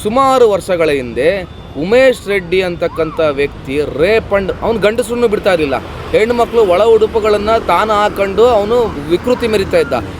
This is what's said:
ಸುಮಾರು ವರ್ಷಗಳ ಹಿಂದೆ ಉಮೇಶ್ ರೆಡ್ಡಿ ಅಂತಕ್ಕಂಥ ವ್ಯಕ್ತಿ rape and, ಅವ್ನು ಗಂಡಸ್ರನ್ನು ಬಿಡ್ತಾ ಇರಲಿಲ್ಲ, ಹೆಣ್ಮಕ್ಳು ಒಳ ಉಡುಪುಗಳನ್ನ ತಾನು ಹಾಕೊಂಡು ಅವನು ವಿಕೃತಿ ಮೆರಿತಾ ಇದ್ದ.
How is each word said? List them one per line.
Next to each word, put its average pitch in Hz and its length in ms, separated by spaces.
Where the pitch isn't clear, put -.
ಸುಮಾರು 247 480
ವರ್ಷಗಳ 175 380
ಹಿಂದೆ 143 680
ಉಮೇಶ್ 233 500
ರೆಡ್ಡಿ 185 340
ಅಂತಕ್ಕಂಥ 165 580
ವ್ಯಕ್ತಿ 143 580
rape 151 520
and, 196 320
ಅವ್ನು 214 180
ಗಂಡಸ್ರನ್ನು 233 480
ಬಿಡ್ತಾ 202 260
ಇರಲಿಲ್ಲ, 151 220
ಹೆಣ್ಮಕ್ಳು 226 540
ಒಳ 180 180
ಉಡುಪುಗಳನ್ನ 214 680
ತಾನು 196 260
ಹಾಕೊಂಡು 196 540
ಅವನು 226 340
ವಿಕೃತಿ 240 380
ಮೆರಿತಾ 196 300
ಇದ್ದ. 143 160